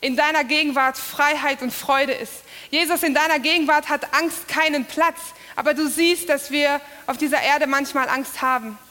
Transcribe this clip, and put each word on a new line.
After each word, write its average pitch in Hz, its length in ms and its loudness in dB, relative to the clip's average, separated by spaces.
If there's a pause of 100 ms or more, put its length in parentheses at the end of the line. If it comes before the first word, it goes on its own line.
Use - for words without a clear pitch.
in 262 160 -2
deiner 302 280 2
Gegenwart 269 520 2
Freiheit 285 640 0
und 254 140 -4
Freude 269 400 0
ist. - 180 -10 (380)
Jesus, 330 320 2
in 320 100 2
deiner 302 260 2
Gegenwart 302 520 2
hat - 240 -4
Angst 311 340 0
keinen 294 380 0
Platz. 320 320 0 (380)
Aber 285 180 2
du 302 120 0
siehst, 339 440 2
dass 285 200 -2
wir 285 300 2 (260)
auf 254 120 -4
dieser 285 240 0
Erde 294 240 2
manchmal 277 420 0
Angst - 320 -4
haben. 233 380 -2 (120)